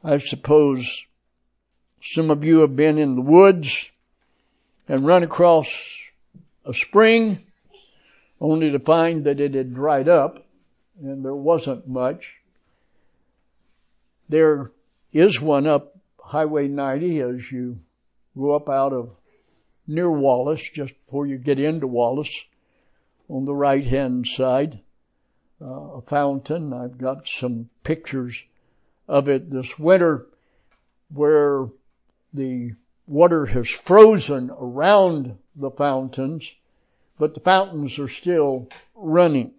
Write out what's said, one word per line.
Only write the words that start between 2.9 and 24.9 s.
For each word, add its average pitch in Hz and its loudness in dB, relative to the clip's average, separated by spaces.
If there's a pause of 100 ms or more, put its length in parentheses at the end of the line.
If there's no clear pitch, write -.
in 139 0
the 127 -4
woods 170 4 (960)
and 135 -2
run 175 6
across 165 4 (960)
a 127 -10
spring 220 2 (1000)
only 156 0
to 139 -2
find 165 0
that 143 -2
it 143 -2
had 127 -4
dried 143 -2
up 151 2 (560)
and 135 -12
there 135 -8
wasn't 143 -4
much. 127 -8 (1900)
There 151 2 (420)
is 160 2
one 147 0
up 147 -2 (220)
Highway 151 -4
ninety 143 -4
as 123 -8
you 123 -10 (580)
go 143 -2
up 147 -4
out 135 -2
of 117 -8 (760)
near 170 -2
Wallace, 139 -2
just 156 -12
before 143 -8
you 139 -8
get 131 -2
into 147 -4
Wallace, 123 -4 (840)
on 135 -8
the 143 -6
right-hand 135 -2
side, 127 -2 (800)